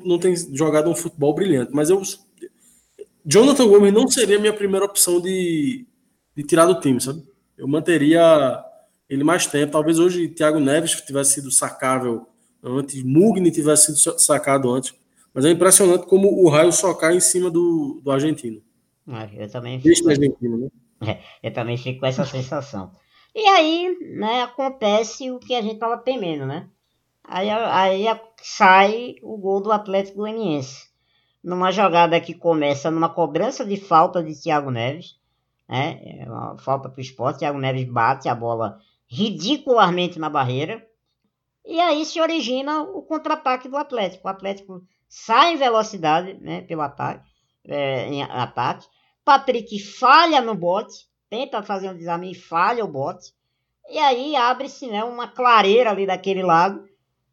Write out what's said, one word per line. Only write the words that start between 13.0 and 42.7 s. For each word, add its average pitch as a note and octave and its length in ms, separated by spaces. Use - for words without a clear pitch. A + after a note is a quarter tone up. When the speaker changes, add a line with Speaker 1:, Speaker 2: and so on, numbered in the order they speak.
Speaker 1:
Mugni F3 480
tivesse D3+ 360
sido D3+ 100
sa-, - 200
sacado C3+ 540
antes. B2+ 220
Mas C3+ 120
é E3+ 60
impressionante F3+ 540
como G3 240
o E3+ 80
raio D#3+ 220
só F3 220
cai E3 220
em F#3 40
cima F3+ 300
do, E3 540
do C#3 80
argentino. C3+ 500
Speaker 2:
É, A2 360
eu G#2 60
também B2 300
Speaker 1:
Deste D#3+ 180
Speaker 2:
fico E4+ 120
Speaker 1:
argentino, C3+ 480
né? C3 120
Speaker 2:
É, - 120
eu A2+ 60
também A#2+ 240
fico B2+ 220
com C3+ 60
essa C3 200
sensação. C3 640
E A4 120
aí, F4+ 520
né, A3+ 260
acontece A#3+ 840
o B3+ 80
que A#3+ 160
a A#3+ 80
gente G#3+ 160
tava A#3 200
temendo, F#3+ 480
né? D#3 220
Aí, F#3+ 260
aí F#3+ 560
sai G#3 800
o A3 160
gol G3 240
do G#3 100
Atlético G3 480
Goianiense. G#3 680
Numa F3+ 260
jogada E3+ 500
que E3 140
começa D3+ 560
numa E3 200
cobrança F3 540
de G3 140
falta F3 460
de D#3 180
Thiago D3 300
Neves, B2+ 480
né? C3+ 320
É - 100
uma A#2 260
falta C3+ 320
pro C3 120
Sport, C3 380
Thiago D3 200
Neves C3 240
bate B2 460
a B2 40
bola A2+ 460
ridicularmente F3+ 1080
na D#3 120
barreira. D3 540
E D#4+ 140
aí D#4+ 260
se E4 160
origina D4 600